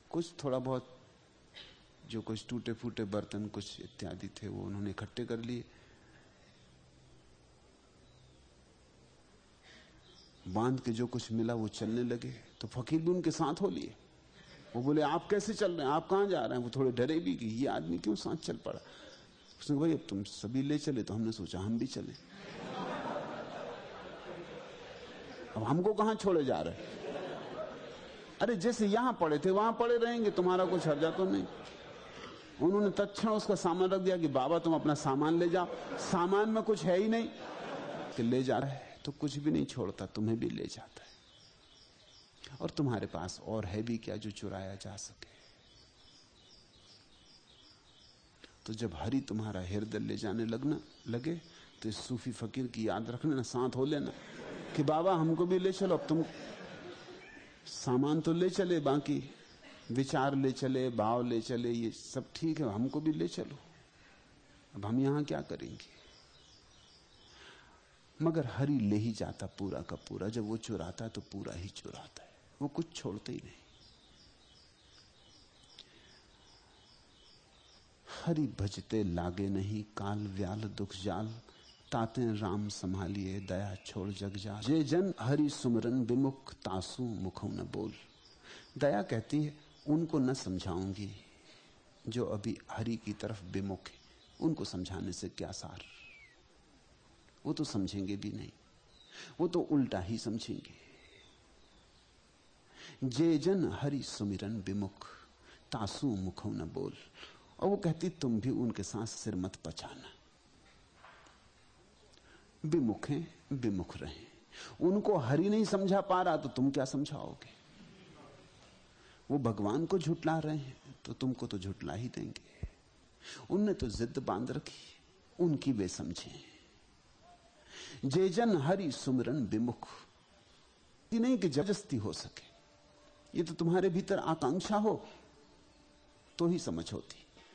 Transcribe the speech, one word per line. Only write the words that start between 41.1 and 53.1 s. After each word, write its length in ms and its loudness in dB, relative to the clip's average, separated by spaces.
और 120 -4
तुम्हारे 380 0
पास 320 -6
और 260 -4
है 160 -4
भी 160 -2
क्या 200 -6
जो 140 -8
चुराया 440 -8
जा 220 -10
सके? 400 -14
तो 80 -4
जब 220 -2
हरि 260 0
तुम्हारा 400 -2
हृदय 380 -2
ले 180 -2
जाने 280 -2
लगना 360 0
लगे, 340 -2
तो 60 -2
इस 80 -4
सूफी 340 -4
फकीर 360 -4
की 200 -2
याद 220 0
रखना, 320 0